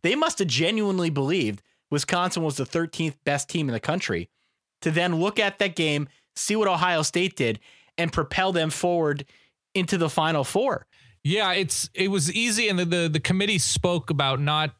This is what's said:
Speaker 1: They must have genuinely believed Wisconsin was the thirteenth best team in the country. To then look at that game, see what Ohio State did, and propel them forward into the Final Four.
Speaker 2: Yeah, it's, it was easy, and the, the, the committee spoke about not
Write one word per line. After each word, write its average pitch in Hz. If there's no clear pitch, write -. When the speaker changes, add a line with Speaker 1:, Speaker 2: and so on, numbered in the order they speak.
Speaker 1:
They 185
must 320
have 185
genuinely 180
believed 139
Wisconsin 180
was 147
the 131
thirteenth 165
best 143
team 151
in 120
the 113
country. 117
To 160
then 170
look 196
at 202
that 190
game, 147
see -
what 214
Ohio 175
State 175
did, 113
and 170
propel 185
them 160
forward 156
into 185
the 165
Final 156
Four. 240
Speaker 2:
Yeah, 185
it's, -
it 190
was 170
easy, 226
and 190
the, 180
the, 170
the 151
committee 190
spoke -
about 139
not 151